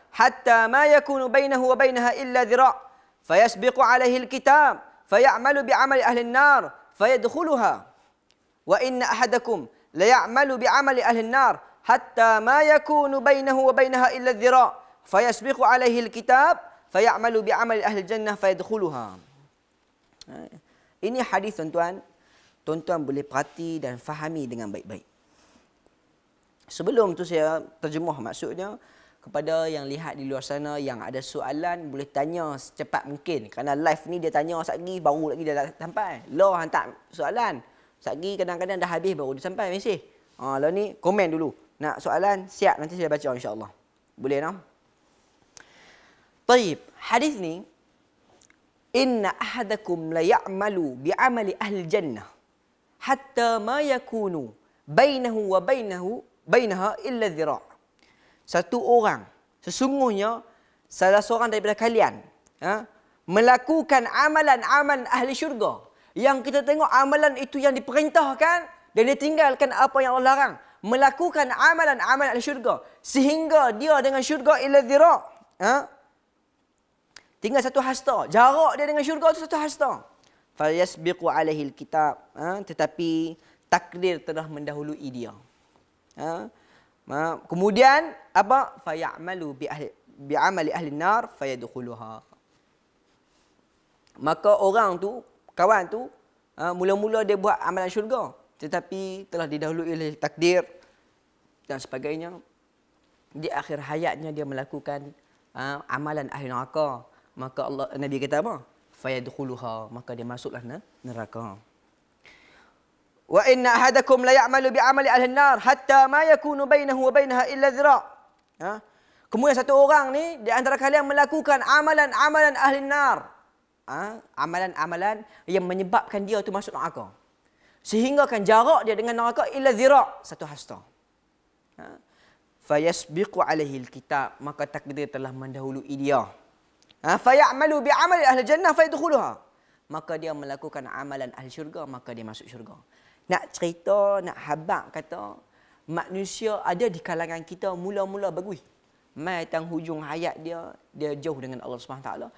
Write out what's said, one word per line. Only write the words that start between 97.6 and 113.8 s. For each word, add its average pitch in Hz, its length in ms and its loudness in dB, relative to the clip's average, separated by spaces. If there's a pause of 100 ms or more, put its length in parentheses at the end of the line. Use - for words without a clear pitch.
amalan 185 240 -4
syurga, 214 400 -4 (320)
tetapi 190 640 -8
telah 165 240 -8
didahului 160 400 -6
oleh 160 320 -6
takdir 170 400 0 (1040)
dan 135 160 -10
sebagainya. 160 560 -10 (960)
Di 156 160 -10
akhir 147 320 -8
hayatnya 156 480 -6
dia 151 160 -8
melakukan, 139 640 -12 (480)
ha, 139 320 -10
amalan 147 400 -6
ahli 139 160 -12
neraka. 127 640 -6 (240)
Maka 131 320 -12
Allah, 135 320 -8
Nabi 139 240 -6
kata 147 240 -2
apa? 196 160 -10 (400)
Fayadkhuluha, 123 880 -10
maka 123 240 -16
dia 117 140 -12
masuklah 123 340 -12
ne-, 123 220 -16 (180)
neraka. 113 560 -14 (1700)
Wa 202 160 4
inna 254 320 4
ahadakum 254 480 4